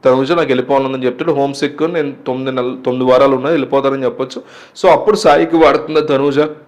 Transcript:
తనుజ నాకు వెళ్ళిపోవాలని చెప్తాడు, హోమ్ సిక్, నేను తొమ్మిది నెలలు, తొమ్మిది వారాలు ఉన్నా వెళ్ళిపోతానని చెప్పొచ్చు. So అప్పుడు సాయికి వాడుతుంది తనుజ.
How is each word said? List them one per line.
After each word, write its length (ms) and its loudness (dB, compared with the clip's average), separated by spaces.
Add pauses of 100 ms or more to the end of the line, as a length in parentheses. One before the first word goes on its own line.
తనుజ 340 2
నాకు 140 0
వెళ్ళిపోవాలని 560 -2
చెప్తాడు, 320 -2
హోమ్ 220 -2
సిక్, 200 -4 (140)
నేను 160 -4 (160)
తొమ్మిది 320 -4
నెలలు, 160 -4 (100)
తొమ్మిది 240 -2
వారాలు 300 4
ఉన్నా 160 -4
వెళ్ళిపోతానని 520 -2
చెప్పొచ్చు. 320 -8 (400)
So 160 4
అప్పుడు 300 0
సాయికి 400 4
వాడుతుంది 380 0 (100)
తనుజ. 260 0 (280)